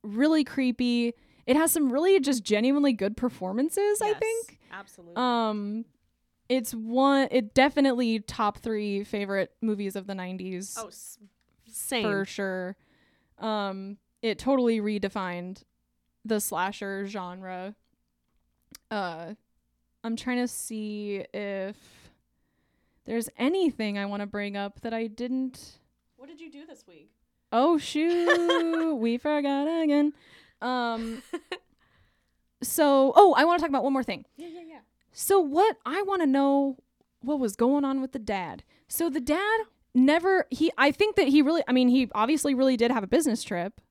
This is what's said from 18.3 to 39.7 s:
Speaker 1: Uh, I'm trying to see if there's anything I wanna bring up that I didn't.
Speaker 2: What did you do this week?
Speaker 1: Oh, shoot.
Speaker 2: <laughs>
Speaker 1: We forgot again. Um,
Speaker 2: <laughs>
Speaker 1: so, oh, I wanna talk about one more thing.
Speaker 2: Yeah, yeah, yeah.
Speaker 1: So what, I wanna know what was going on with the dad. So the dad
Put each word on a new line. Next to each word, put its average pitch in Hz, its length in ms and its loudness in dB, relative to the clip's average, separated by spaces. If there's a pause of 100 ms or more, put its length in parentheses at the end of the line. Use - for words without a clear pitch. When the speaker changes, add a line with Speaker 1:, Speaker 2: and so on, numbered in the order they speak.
Speaker 1:
Uh, 175 440 -6 (720)
I'm 233 120 -4
trying 247 220 -4
to 247 100 -2
see 208 840 -8
if 202 420 -6 (1300)
there's 226 320 -6
anything 262 600 0
I 202 80 -4
wanna 202 220 -6
bring 202 280 -6
up 202 260 -8
that 226 120 -8
I 226 140 -4
didn't. 254 720 -6 (360)
Speaker 2:
What 277 140 -20
did 320 100 -20
you 330 120 -18
do 285 140 -20
this 311 220 -20
week? 160 220 -20 (420)
Speaker 1:
Oh, 294 260 4
shoot. 339 1160 2
Speaker 2:
<laughs> 233 40 -6
Speaker 1:
We 233 180 0
forgot 285 480 -2 (180)
again. 294 300 2 (480)
Um, 233 600 -6 (120)
Speaker 2:
<laughs> - 1300 -18
Speaker 1:
so, 277 540 4
oh, 381 200 10
I 285 100 6
wanna 349 140 4
talk 320 100 -2
about 269 140 0
one 269 100 0
more 262 100 0
thing. 190 220 -8 (120)
Speaker 2:
Yeah, 339 100 -16
yeah, 339 200 -16
yeah. 320 120 -20 (320)
Speaker 1:
So - 280 2
what, 339 460 4
I 320 180 -4
wanna 381 220 0
know 277 520 4 (440)
what 277 180 -2
was 220 160 -2
going 277 300 4
on 269 160 -2
with 262 120 -8
the 269 60 -6
dad. 190 440 -6 (240)
So 339 220 -2
the 277 100 -4
dad 370 380 0 (360)